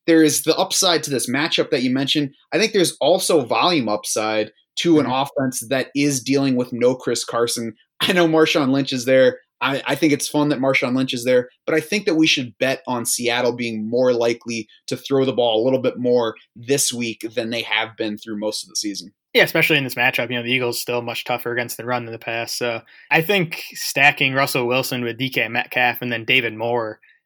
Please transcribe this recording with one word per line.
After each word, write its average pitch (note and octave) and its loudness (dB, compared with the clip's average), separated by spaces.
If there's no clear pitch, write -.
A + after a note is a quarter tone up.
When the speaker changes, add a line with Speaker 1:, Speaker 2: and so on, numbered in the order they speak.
Speaker 1:
there E3 6
is D3 2
the D#3 2
upside F#3 0
to D3+ -8
this B2+ -2
matchup D3 -2
that C#3+ 0
you B2+ 0
mentioned. C3+ 0
I D3+ 0
think A3 0
there's F#3 2
also E3 2
volume A#2+ 0
upside G#2+ -2
to E3 4
an C3+ 2
Speaker 2:
Mm-hmm. A#2+ -2
Speaker 1:
offense C3 -2
that C3 -2
is C#3+ 0
dealing C3+ 2
with B2 -2
no B2 2
Chris B2 -4
Carson. A#2 -2
I - 2
know F3 6
Marshawn D#3 4
Lynch C3+ 0
is B2 -4
there. C3 6
I, C3 -2
I C3+ -2
think D3+ 4
it's C#3+ 0
fun D3 0
that C3 0
Marshawn C3 0
Lynch C3 0
is A#2+ -6
there, B2 2
but D3+ -2
I D#3+ 2
think G3+ -4
that F3 2
we D#3 4
should B2 -2
bet C3 -2
on B2 -4
Seattle A#2+ 0
being A2+ -6
more B2+ 2
likely A#2 -2
to B2+ -4
throw C3+ 0
the C3 0
ball A2+ 2
a A2+ 0
little C3 2
bit B2 -2
more A#2+ 0
this B2+ -2
week A#2 -6
than A2+ -4
they A#2 -4
have A2 -2
been G#2+ -4
through A2 -10
most G#2+ -6
of - -20
the - -12
season. F#2+ -8
Speaker 2:
Yeah, D#3+ 6
especially D#3+ 2
in C3+ 0
this B2 -8
matchup. B2 0
You B2+ -4
know, A#2+ -4
the A#2 -2
Eagles B2 0
still A#2+ -4
much A#2 -6
tougher A#2+ -4
against A#2+ -6
the A#2 -10
run B2 -2
than A2+ -12
the A#2 -10
pass. A#2 -6
So A#2 -4
I D#3 4
think E3+ 0
stacking C#3 2
Russell C3+ 0
Wilson B2 -2
with A2+ -6
D C3 -4
K A#2+ 0
Metcalf A#2+ -2
and B2 -6
then A2+ -6
David A#2 -2
Moore A2+ -4